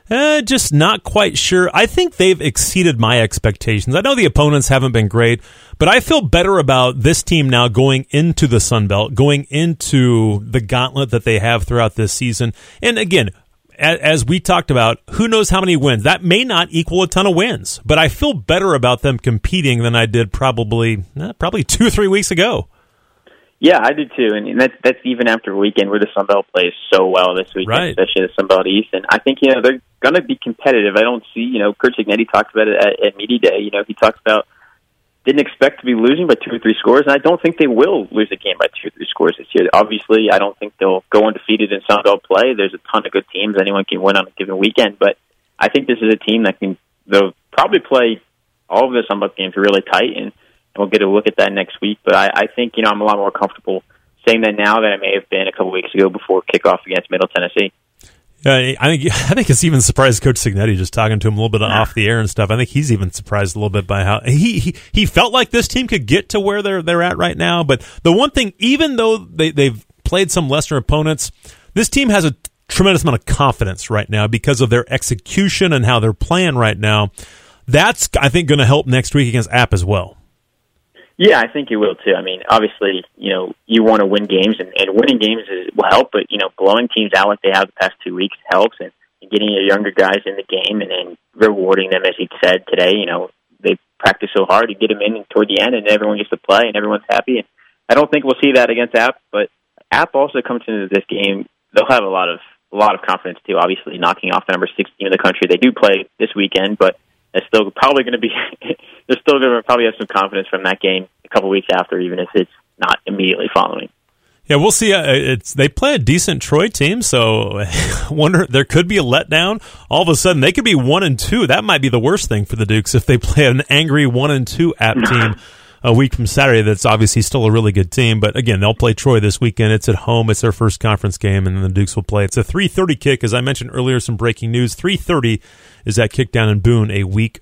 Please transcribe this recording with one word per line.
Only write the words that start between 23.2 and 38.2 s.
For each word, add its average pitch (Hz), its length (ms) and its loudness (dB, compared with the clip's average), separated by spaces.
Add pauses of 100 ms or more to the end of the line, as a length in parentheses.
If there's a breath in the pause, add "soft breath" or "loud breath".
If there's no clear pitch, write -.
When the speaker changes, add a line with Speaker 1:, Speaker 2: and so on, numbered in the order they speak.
Speaker 2:
Yeah, 160 200 6
I 123 100 2
do 147 140 -4
too, 113 280 -2
and, 104 140 -6
and - 100 -4
that's, 127 140 2 (100)
that's 127 220 0
even 123 240 -2
after 113 240 -2
a 98 40 -6
weekend 101 340 0
where 104 100 0
the 101 60 2 (100)
Sun 101 100 0
Belt 101 280 2
plays 90 180 0 (180)
so 95 180 4
well 90 260 2
this 92 200 -6
weekend, 95 140 -4
Speaker 1:
Right. 151 220 -2
Speaker 2:
especially 95 380 0
the - 100 -10
Sun 98 80 -2
Belt 92 200 2
East. 98 280 0
And 95 160 -6
I - 80 4
think, 269 240 -2
you 135 100 4
know, - 80 2
they're 127 220 2 (180)
gonna 156 220 2
be 131 200 -6
competitive. 110 540 0
I 107 60 4
don't 117 200 0 (120)
see, 113 60 -8
you 123 180 -4
know, 104 160 0
Curt 123 200 0
Cignetti 110 380 0
talked 107 220 0
about 107 140 2
it 107 120 0
at, 101 280 2
at 101 100 -4
Media 113 200 -4
Day. 95 200 2
You 104 120 -6
know, 101 160 -4
he 110 60 -14
talks 110 320 0
about 110 220 0 (800 soft breath)
didn't 139 200 2
expect - 340 0
to - 40 -20
be 123 100 0
losing 135 320 2
by 131 100 4
two - 200 -10
or - 20 -10
three 110 200 0
scores, 135 260 4
and 143 80 2
I 143 60 2
don't 165 240 0
think 165 160 -2
they 156 80 4
will 127 440 2
lose 107 220 -2